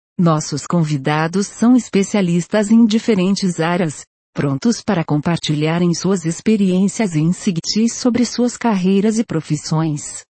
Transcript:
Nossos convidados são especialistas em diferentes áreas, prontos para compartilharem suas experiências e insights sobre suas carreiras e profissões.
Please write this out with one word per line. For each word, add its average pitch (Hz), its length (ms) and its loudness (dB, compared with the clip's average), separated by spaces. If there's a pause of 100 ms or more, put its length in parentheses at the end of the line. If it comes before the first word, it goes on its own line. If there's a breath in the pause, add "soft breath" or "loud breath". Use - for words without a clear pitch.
(160)
Nossos 156 520 0
convidados 156 800 0
são 240 280 2
especialistas 196 920 0
em 233 160 6
diferentes 196 760 0
áreas, 170 460 -2 (260)
prontos 147 520 -2
para 170 200 0
compartilharem 160 920 0
suas 180 280 -2
experiências 185 920 0
e 151 40 2
insights 180 760 0
sobre 247 320 0
suas 240 300 -2
carreiras 196 640 2
e 226 60 0
profissões. 156 1040 -4 (120)